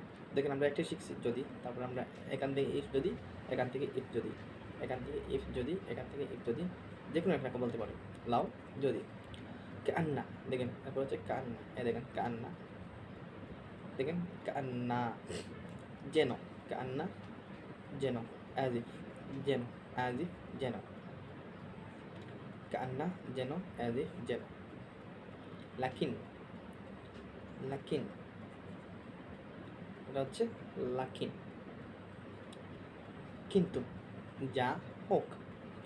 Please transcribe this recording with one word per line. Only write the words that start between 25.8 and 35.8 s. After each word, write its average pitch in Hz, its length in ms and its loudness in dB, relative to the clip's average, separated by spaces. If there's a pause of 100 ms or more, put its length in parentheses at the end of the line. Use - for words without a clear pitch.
লাকিন। 139 380 2 (2000)
এটা 135 120 2
হচ্ছে 139 260 4 (300)
লাকিন। 127 520 2 (2250)
কিন্তু, 175 300 6 (720)
যা 127 200 6 (360)
হোক। 180 140 8 (600)